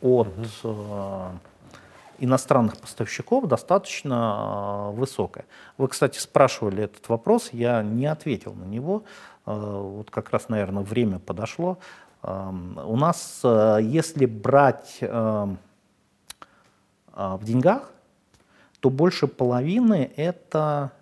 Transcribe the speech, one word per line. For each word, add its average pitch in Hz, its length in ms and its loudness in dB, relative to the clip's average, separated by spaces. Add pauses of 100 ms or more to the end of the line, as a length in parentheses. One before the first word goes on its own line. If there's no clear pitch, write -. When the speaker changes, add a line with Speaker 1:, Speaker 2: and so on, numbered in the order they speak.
Speaker 1:
от, 123 260 4
Speaker 2:
Мгм. 98 180 -10 (180)
Speaker 1:
э, 101 680 -8 (880)
иностранных 123 580 2
поставщиков - 720 -2
достаточно, 107 1400 -2
э, 104 40 -8
высокая. 113 500 -6 (320)
Вы, 135 100 0
кстати, - 300 0
спрашивали 107 640 2
этот - 260 -12
вопрос, 202 440 2
я 117 300 0
не 113 240 -2
ответил 147 460 -6
на 95 120 -14
него. 143 380 -4 (420)
Э, 104 360 -6
вот 101 280 -10
как - 220 -8
раз, - 180 -4
наверное, 101 340 -2
время 104 360 -2
подошло. 165 580 -6 (460)
Эм, 92 600 -10
у 101 140 -4
нас, - 460 0
э, 110 400 6
если 139 420 2
брать, 131 760 2
эм, 107 580 -2 (1500)
э, 95 260 -6
в 104 40 -12
деньгах, 131 480 2 (880)
то 131 100 4
больше 151 380 2
половины 151 880 2
это 151 720 -2 (100)